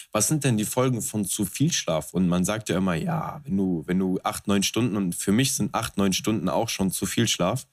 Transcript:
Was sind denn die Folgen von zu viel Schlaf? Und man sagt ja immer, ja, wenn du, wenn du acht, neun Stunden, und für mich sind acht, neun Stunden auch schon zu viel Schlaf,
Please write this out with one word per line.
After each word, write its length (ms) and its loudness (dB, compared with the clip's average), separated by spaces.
Was 160 2
sind 160 0
denn 140 2
die 80 0
Folgen 340 2
von 240 -2
zu 220 -2
viel 260 0
Schlaf? 400 -2
Und 160 2
man 160 2
sagt 240 -2
ja 80 0
immer, 180 2
ja, 500 -4
wenn 120 -2
du, 300 0
wenn 120 0
du 240 0
acht, 260 -4
neun 140 2
Stunden, 340 0
und 180 0
für 180 0
mich 220 4
sind 200 -2
acht, 220 -4
neun 160 4
Stunden 380 0
auch 180 0
schon 220 -2
zu 160 -4
viel 200 0
Schlaf, 460 0